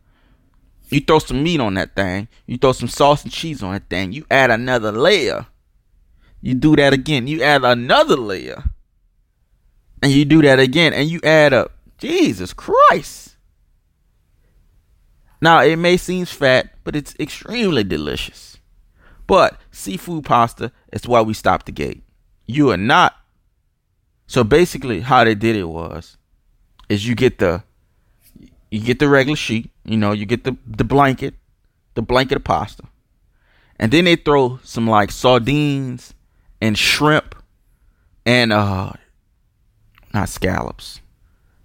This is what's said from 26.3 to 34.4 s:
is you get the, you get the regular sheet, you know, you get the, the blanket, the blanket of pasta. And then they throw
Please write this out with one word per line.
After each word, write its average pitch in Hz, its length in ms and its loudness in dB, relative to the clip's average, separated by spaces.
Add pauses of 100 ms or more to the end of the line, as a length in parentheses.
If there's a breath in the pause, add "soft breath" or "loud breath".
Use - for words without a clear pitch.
is 104 180 -2
you 120 80 -2
get 123 240 0
the, 90 240 -2 (1080)
you 107 120 -8
get 120 180 -2
the 147 80 2
regular 139 300 2
sheet, 113 320 -4 (160)
you 110 100 -4
know, 104 160 2
you 107 140 -4
get 117 180 -4
the, 127 140 -6 (100)
the 110 160 -4
blanket, 135 520 0 (580)
the 117 80 -6
blanket 127 340 0
of 131 80 -8
pasta. - 400 -6 (920)
And 113 160 0
then 170 100 4
they 170 140 2
throw 135 460 0